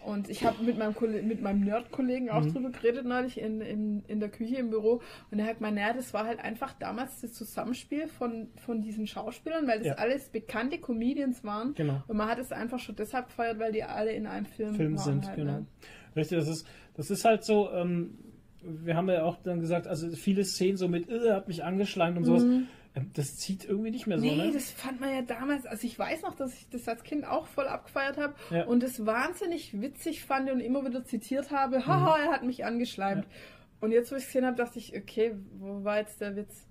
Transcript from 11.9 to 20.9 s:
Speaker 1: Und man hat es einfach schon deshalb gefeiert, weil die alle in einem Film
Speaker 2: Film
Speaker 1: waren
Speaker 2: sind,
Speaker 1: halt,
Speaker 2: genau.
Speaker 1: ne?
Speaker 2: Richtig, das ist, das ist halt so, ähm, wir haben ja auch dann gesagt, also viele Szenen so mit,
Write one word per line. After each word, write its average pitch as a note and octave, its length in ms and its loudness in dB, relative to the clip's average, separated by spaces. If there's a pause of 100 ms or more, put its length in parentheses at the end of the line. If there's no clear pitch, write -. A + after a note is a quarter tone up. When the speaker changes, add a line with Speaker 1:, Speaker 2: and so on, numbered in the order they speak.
Speaker 1:
Und A3+ 80 -4
man G#3+ 140 2
hat A#3+ 100 0
es B3+ 140 -6
einfach A#3+ 260 -4
schon G#3+ 160 -10
deshalb B3 320 -4
gefeiert, A#3 320 -2
weil A3 140 0
die G#3+ 100 0
alle G#3+ 300 -2
in G#3+ 120 -4
einem G3+ 200 -4
Film G#3+ 280 -4
Speaker 2:
Film D#3 240 2
Speaker 1:
waren C#3+ 80 -2
Speaker 2:
sind, C#3 220 2
Speaker 1:
halt, - 80 -8
Speaker 2:
genau. D3 160 0
Speaker 1:
ne? C#3+ 140 -4 (500)
Speaker 2:
Richtig, D#3 240 2
das D3+ 80 2
ist, D#3+ 180 -4 (300)
das D3 160 -4
ist G3 140 0
halt A3 180 6
so, G#3 300 6
ähm, F3 440 0 (440)
wir E3 340 -2
haben F#3 140 4
ja E3+ 140 4
auch E3+ 200 0
dann F3 160 0
gesagt, E3 280 2
also E3+ 240 -2
viele F#3+ 340 2
Szenen F#3+ 320 2
so F3+ 100 2
mit, F3 220 2